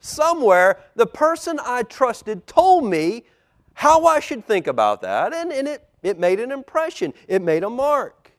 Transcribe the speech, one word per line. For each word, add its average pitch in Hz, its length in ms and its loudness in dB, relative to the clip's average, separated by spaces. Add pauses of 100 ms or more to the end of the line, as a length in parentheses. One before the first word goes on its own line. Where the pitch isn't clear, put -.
Somewhere 220 800 2 (160)
the 226 100 2
person 320 560 -2
I 247 200 -4
trusted 226 640 -4
told 359 360 4
me 185 400 -2 (520)
how 320 300 4
I 320 140 4
should 240 260 -10
think 190 220 -2
about 104 360 0
that, 117 300 -2
and, 339 200 -8
and 269 160 -4
it, 294 180 -12 (160)
it 180 160 -4
made 185 220 0
an 247 100 -6
impression. 277 640 -6 (160)
It 190 120 0
made 165 220 0
a 202 60 -4
mark. 262 680 -4